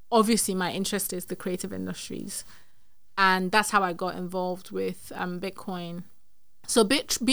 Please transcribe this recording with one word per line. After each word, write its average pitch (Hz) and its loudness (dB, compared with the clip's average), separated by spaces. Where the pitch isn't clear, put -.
Obviously, 220 6
my 185 2
interest 196 -2
is 180 -4
the 185 -6
creative 185 -4
industries. 185 -6
And 185 4
that's 214 6
how 202 6
I 180 2
got 175 -2
involved 180 -4
with, 190 -4
um, 180 -4
Bitcoin. 175 -6
So 226 6
Bit-, - 2